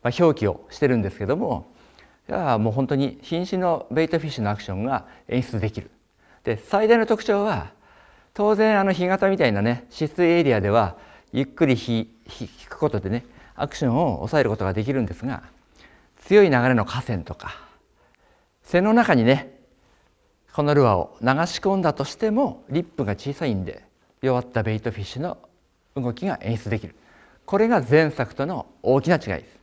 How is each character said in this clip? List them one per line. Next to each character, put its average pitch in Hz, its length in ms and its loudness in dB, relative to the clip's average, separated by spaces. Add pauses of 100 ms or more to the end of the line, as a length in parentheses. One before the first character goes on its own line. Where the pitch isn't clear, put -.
ま 127 80 -2
あ、 147 120 0
表 156 160 4
記 107 80 0
を - 240 -4
し - 80 -20
て 147 80 2
る 127 100 4
ん 110 60 0
で 101 80 -2
す - 80 -18
け 101 80 -6
ど 131 100 -2
も、 165 360 -6 (560)
い - 40 -8
や 151 240 0
ー、 - 20 0
も 110 120 2
う - 20 -4
本 127 160 -2
当 147 60 -2
に 135 280 -2
瀕 175 240 -6
死 185 120 -4
の 175 320 -2
ベ 160 140 0
イ 160 40 -2
ト 165 100 0
フ 156 80 -4
ィ - 20 -6
ッ - 20 -6
シ 131 100 -8
ュ - 20 -2
の 104 80 0
ア 104 60 -2
ク - 60 -12
シ - 80 -12
ョ 95 40 -6
ン 98 100 -4
が 127 220 -4 (220)
演 120 140 0
出 113 180 -6
で 107 100 -2
き 107 100 -10
る。 - 100 -20 (540)
で、 117 120 -2
最 208 320 0
大 233 100 6
の 220 80 0
特 226 180 0
徴 202 200 0
は、 185 280 -4 (640)
当 214 200 2
然 214 240 4
あ 196 60 2
の 196 80 2
干 180 160 0
潟 190 200 2
み 196 80 2
た 151 100 2
い 113 60 4
な 101 100 0
ね、 120 280 -2
止 - 180 -4
水 175 160 0
エ 170 200 4
リ 131 100 4
ア 104 60 2
で 101 100 0
は、 104 260 2 (360)
ゆ 127 100 -2
っ 135 40 -2
く 151 200 0
り 131 80 4
ひ-、 113 400 -4 (120)
ひ-、 - 180 -14
引 - 240 -20
く - 100 -18
こ 151 120 0
と 104 100 -4
で 190 100 -6
ね、 - 160 -4 (300)
ア 151 100 -4
ク - 100 -12
シ - 80 -4
ョ 120 80 2
ン 120 40 0
を 143 200 0
抑 107 240 -2
え 127 40 4
る 110 60 0
こ 110 60 -2
と 98 80 -6
が 95 80 -2
で 107 120 -2
き 127 80 -4
る 127 100 0
ん 104 40 -2
で - 80 -8
す - 120 -12
が、 131 160 -8 (760)
強 202 260 6
い 175 60 4
流 131 60 4 (120)
れ 127 60 4
の 110 100 2
河 127 180 -6
川 104 180 -4
と - 140 -12
か、 - 220 -14 (1040)
瀬 - 180 0
の 214 120 2
中 226 220 4
に 117 100 4
ね、 135 340 2 (920)
こ 151 100 -2
の 147 120 2
ル 143 120 6
ア 104 80 6
ー - 20 2
を - 240 -4
流 113 60 -2 (200)
し - 120 -10
込 196 200 0
ん 185 40 -2
だ 156 100 0
と 139 120 -4
し - 100 -10
て 220 160 -2
も、 220 400 -2
リ 160 120 -2
ッ - 20 -6
プ - 200 -6
が 101 100 -2
小 - 180 -8
さ 160 140 -6
い 117 80 0
ん 95 100 -2
で、 - 200 -12 (360)
弱 127 200 0
っ 120 40 -10
た 120 180 -4
ベ 110 120 -2
イ 107 60 -4
ト 117 100 -6
フ 98 80 -12
ィ - 20 -10
ッ 98 40 -8
シ - 140 -12
ュ 139 40 -6
の 175 160 -8 (580)
動 123 160 -4
き 151 140 -8
が 185 160 -4
演 113 140 -4
出 104 140 -8
で 107 80 -2
き - 80 -10
る。 78 80 -18 (520)
こ 196 120 -2
れ 220 80 4
が 226 220 2
前 151 220 4
作 131 240 -6
と 135 120 -4
の 170 200 -8 (160)
大 135 180 4
き 156 100 -2
な 170 60 4
違 - 20 -2
い 85 240 -6
で - 40 -20
す。 - 160 -20